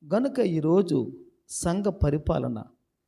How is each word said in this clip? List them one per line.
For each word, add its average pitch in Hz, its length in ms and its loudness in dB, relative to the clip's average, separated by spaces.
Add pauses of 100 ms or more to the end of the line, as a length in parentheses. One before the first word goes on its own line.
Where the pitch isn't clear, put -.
(140)
గనుక 262 260 0
ఈరోజు 160 760 2 (360)
సంఘ 190 360 -4
పరిపాలన, 147 800 0 (440)